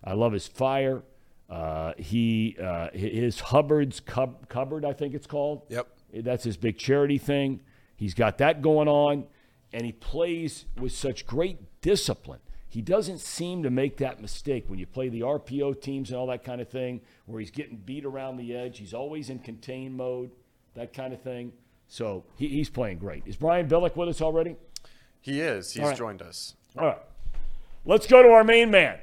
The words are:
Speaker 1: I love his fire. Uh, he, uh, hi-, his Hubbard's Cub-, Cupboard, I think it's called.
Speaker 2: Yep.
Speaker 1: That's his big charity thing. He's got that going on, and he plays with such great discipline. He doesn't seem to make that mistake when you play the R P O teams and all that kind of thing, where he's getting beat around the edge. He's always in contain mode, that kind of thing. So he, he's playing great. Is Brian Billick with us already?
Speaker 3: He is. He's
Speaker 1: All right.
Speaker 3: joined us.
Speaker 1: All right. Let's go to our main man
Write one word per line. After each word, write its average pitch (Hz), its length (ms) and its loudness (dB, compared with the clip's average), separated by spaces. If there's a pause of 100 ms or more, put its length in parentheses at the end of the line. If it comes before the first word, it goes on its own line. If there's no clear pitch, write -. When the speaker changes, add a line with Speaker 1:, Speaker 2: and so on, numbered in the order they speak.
Speaker 1:
I 95 120 -8
love 113 180 2
his 101 160 -6
fire. 131 540 -2 (460)
Uh, 80 480 -6
he, 110 640 0
uh, 85 320 -6
hi-, - 60 -12
his 110 420 -2
Hubbard's 143 600 2
Cub-, - 480 -6
Cupboard, 139 360 -6
I 143 80 -2
think 139 220 -6
it's 143 140 -10
called. 147 400 -4
Speaker 2:
Yep. 117 180 -8 (280)
Speaker 1:
That's 117 280 -4
his 110 140 -4
big 110 220 -2
charity 143 400 2
thing. 139 420 -2 (340)
He's 98 200 -6
got 110 240 2
that 151 220 2
going 151 280 4
on, 147 380 2 (460)
and 117 140 -6
he 117 60 -8
plays 165 760 -6 (140)
with 127 120 -4
such - 340 -6
great 165 540 -4
discipline. - 600 -2 (280)
He 113 140 -8
doesn't 180 380 0
seem 175 420 -6
to 139 80 0
make 131 280 -2
that 131 220 -6
mistake 117 460 -6
when 101 140 -6
you 139 60 -8
play 131 220 -6
the 117 140 -6
R 143 160 -2
P 143 240 -6
O 139 100 -2
teams 135 380 -8
and 127 80 -6
all 127 80 -4
that 123 160 -6
kind 123 180 -10
of 117 80 -10
thing, 127 340 -8 (240)
where 110 120 -12
he's 107 140 -12
getting 139 240 -12
beat 131 280 -12
around 135 320 -8
the 120 160 -10
edge. 123 260 -10
He's 101 140 -16
always 139 380 -10
in 127 80 -10
contain 131 580 -14
mode, 127 360 -6 (420)
that 117 180 -14
kind 131 200 -10
of 123 100 -16
thing. 123 300 -10 (340)
So 101 380 -8 (100)
he, 147 140 -4
he's 143 200 -2
playing 104 300 -6
great. 80 280 -10
Is - 100 -10
Brian 165 320 0
Billick 170 260 2
with 175 140 -2
us 156 120 -4
already? 160 360 0 (640)
Speaker 3:
He 139 200 -4
is. 117 320 -4
He's 107 100 -6
Speaker 1:
All 147 80 0
right. 135 60 -2
Speaker 3:
joined 110 240 -8
us. - 360 -14 (200)
Speaker 1:
All 156 100 0
right. - 120 0 (840)
Let's 214 240 4
go 254 160 12
to 240 60 12
our 226 120 12
main 226 300 6
man 147 300 6